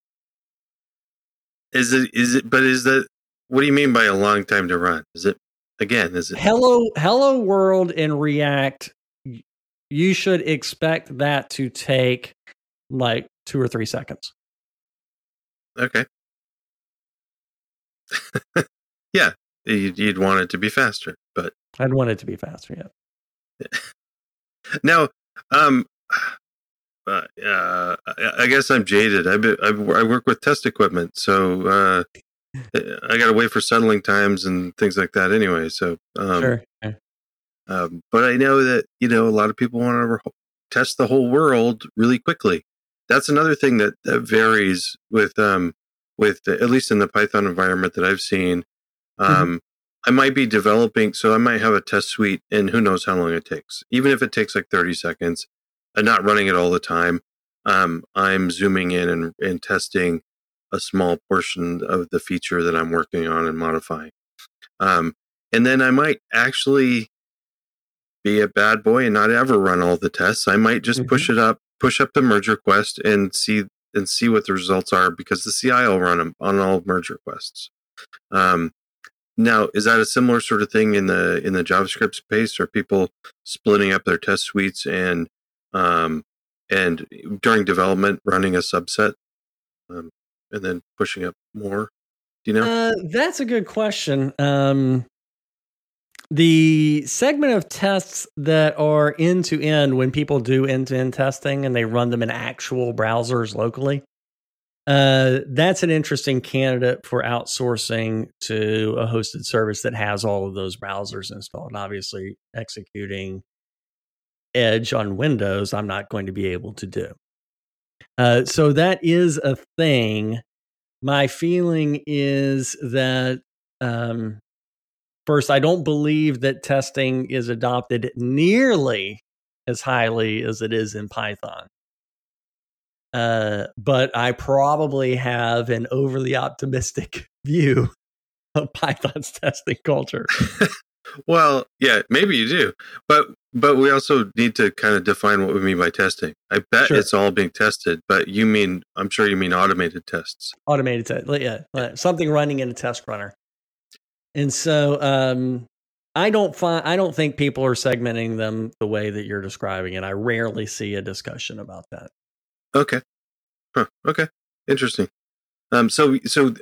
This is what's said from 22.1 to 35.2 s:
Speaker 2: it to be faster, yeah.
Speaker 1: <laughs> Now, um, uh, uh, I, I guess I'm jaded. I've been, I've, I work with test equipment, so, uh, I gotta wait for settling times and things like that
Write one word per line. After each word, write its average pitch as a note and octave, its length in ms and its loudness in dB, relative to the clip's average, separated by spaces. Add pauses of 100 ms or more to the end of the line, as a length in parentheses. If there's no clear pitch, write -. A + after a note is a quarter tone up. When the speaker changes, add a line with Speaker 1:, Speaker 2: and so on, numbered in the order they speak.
Speaker 2:
it G#2 80 -4
to - 80 -20
be - 80 -8
faster, - 560 -16 (720)
yeah. - 100 -18
Speaker 1:
<laughs> - 1120 -14
Now, D#3+ 260 4 (440)
um, C#3 340 4 (1200)
uh, G2 160 -4 (240)
uh, F2+ 500 -2 (120)
I, - 320 -4
I B2 80 4
guess C3+ 220 2
I'm A#2+ 140 4
jaded. G2 440 4
I've G#2 140 4
been, A2 200 4
I've, G#2 160 0 (120)
I G2 120 4
work A#2 240 2
with B2 140 0
test - 260 0
equipment, F2 500 0
so, F#2 520 2
uh, F#2+ 340 4 (720)
I - 420 -4
gotta A#2 160 6
wait A2+ 200 4
for A2 80 0
settling A2 420 2
times G2+ 420 2
and F2+ 340 -4
things F#2+ 180 0
like F#2 160 -2
that F#2+ 180 2